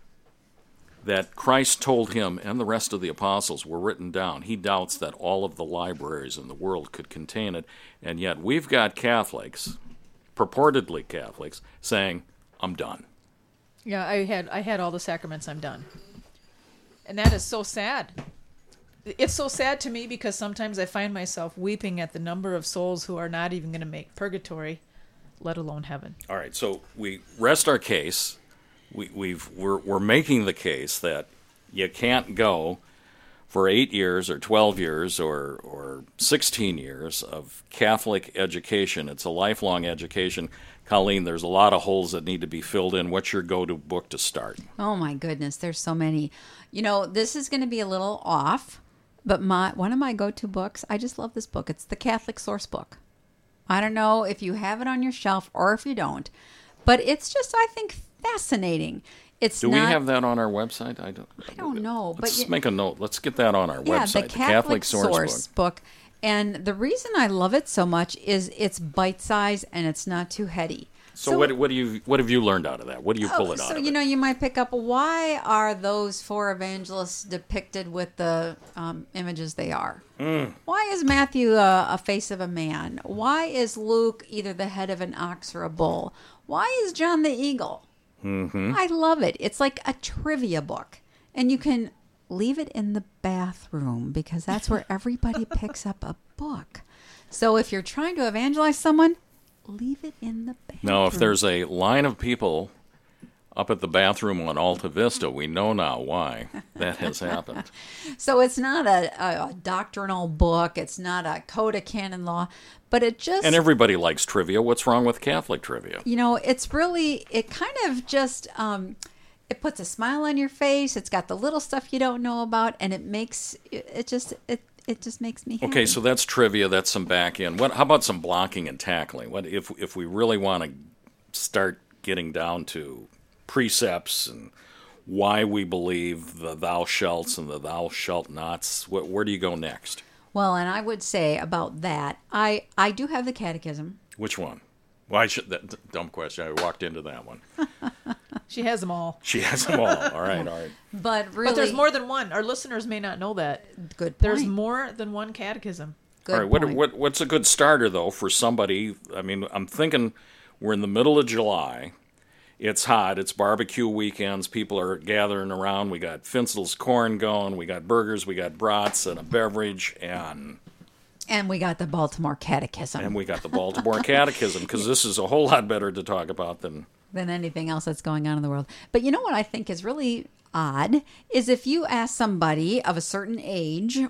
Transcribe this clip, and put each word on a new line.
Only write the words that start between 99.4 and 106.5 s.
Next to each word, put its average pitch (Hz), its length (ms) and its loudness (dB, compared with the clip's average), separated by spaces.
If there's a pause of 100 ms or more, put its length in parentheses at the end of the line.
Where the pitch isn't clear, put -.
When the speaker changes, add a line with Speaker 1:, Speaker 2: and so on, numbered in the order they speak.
Speaker 3:
leave 233 360 -6
it 311 180 -12
in 226 260 -8
the 254 80 -10 (120)
bathroom. - 120 -16 (120)
Speaker 1:
Now, 98 140 6
if 92 100 2
there's 110 280 4
a 90 220 2
line 98 400 4
of 120 120 -2
people 104 540 0 (840)
up 101 120 0
at 107 100 2
the 95 80 -2
bathroom 95 600 4
on 76 100 0
Alta 87 320 2
Vista, 92 400 0
we 71 180 -4
know 95 260 0
now 73 260 0
why 65 480 -4 (280)